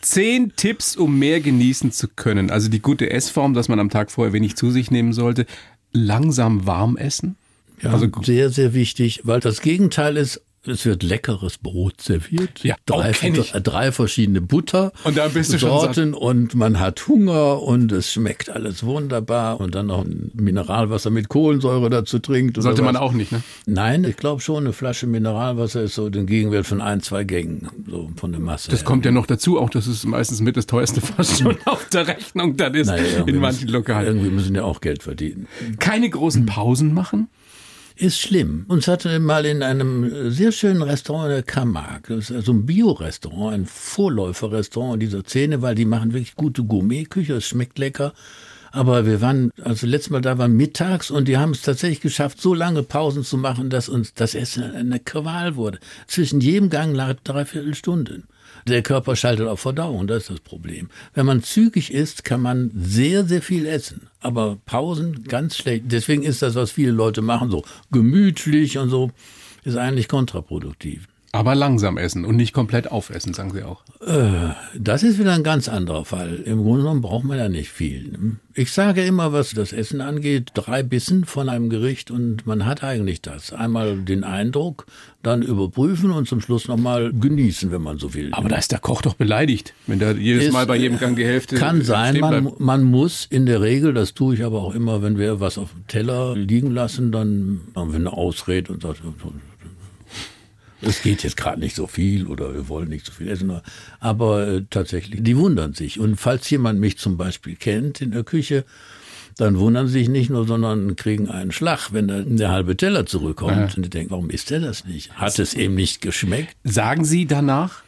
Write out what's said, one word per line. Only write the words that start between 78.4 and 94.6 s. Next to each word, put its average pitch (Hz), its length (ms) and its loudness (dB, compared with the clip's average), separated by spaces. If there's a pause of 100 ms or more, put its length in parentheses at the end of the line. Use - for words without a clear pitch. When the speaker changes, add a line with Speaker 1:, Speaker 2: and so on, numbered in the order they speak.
Speaker 2:
Ich 123 180 -2
sage 196 320 2
immer, 175 300 2
was 143 180 0
das 107 220 -4
Essen 113 260 -4
angeht, 143 540 -2
drei 120 280 -2
Bissen 127 440 0
von 139 240 -4
einem 117 200 -2
Gericht 117 400 -2
und 117 380 -4
man 107 180 0
hat 139 200 -2
eigentlich 104 360 -2
das. 73 300 -14
Einmal 113 460 -2
den 95 260 -2
Eindruck, 123 640 -4 (380)
dann 120 180 0
überprüfen 131 720 0
und 151 140 0
zum 120 140 -2
Schluss 120 300 -2
noch 120 80 0
mal 120 340 0
genießen, 123 580 2
wenn 87 120 -2
man 76 160 -6
so 71 160 -8
will. 73 180 -6
Speaker 1:
Aber - 160 -2
da 110 80 2
ist - 160 -2
der 113 80 -2
Koch - 220 -2
doch - 140 0
beleidigt, 113 580 0 (140)
wenn 101 120 0
da 107 140 2
jedes 117 320 2
Speaker 2:
Ist, 147 80 4
Speaker 1:
Mal 127 140 4
bei 123 100 2
jedem 120 220 0
Gang 123 180 0
die 117 80 0
Hälfte 123 320 0
Speaker 2:
kann 160 240 2
sein, 113 340 2
Speaker 1:
stehen 156 60 2
Speaker 2:
man, 131 240 2
Speaker 1:
bleibt. - 160 -6
Speaker 2:
man 135 220 4
muss 127 460 4
in 131 160 2
der 120 140 4
Regel, 131 340 2
das 110 200 0
tue 131 220 2
ich 113 100 -2
aber 110 160 -2